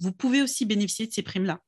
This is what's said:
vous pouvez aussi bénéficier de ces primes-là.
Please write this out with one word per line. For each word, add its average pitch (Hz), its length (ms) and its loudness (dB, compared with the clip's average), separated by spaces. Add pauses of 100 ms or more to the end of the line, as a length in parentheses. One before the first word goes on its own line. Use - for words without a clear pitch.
vous 185 120 -2
pouvez 262 300 2
aussi 262 240 -2
bénéficier 208 400 0
de 220 60 -8
ces 202 100 -4
primes-là. 185 460 -2